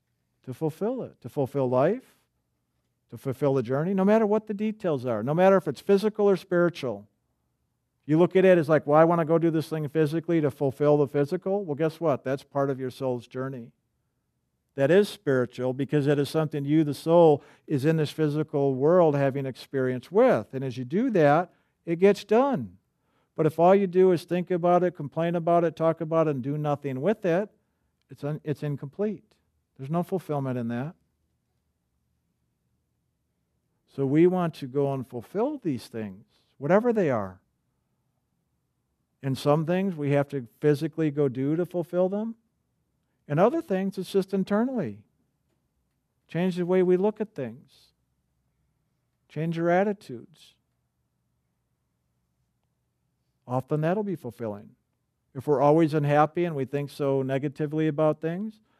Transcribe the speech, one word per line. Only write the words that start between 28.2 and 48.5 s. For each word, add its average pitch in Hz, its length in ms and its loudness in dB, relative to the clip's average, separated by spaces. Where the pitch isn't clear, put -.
un-, 147 220 -6
it's 147 180 -6
incomplete. 151 640 -6
There's 135 120 -12
no 170 120 -2
fulfillment 139 560 -6
in 117 100 -6
that. 127 260 -8
So 139 160 -6
we 151 220 4
want 180 280 0
to 143 120 -12
go 139 260 -2
and 135 140 -8
fulfill 226 520 -6
these 135 280 -6
things, 104 400 -12
whatever 202 340 2
they 190 180 0
are. 98 300 -4
And 135 160 -4
some 147 280 0
things 185 300 -2
we 143 140 -4
have 143 180 0
to 131 180 -8
physically 151 500 0
go 139 180 0
do 135 280 -4
to 175 80 -2
fulfill 180 440 -2
them. 220 260 -6
And 147 140 -2
other 294 220 2
things, 190 340 -4
it's 185 160 -8
just 190 220 0
internally. 202 640 -2
Change 175 280 -2
the 180 100 -4
way 185 160 2
we 180 160 4
look 214 240 -2
at - 120 -10
things. - 580 -14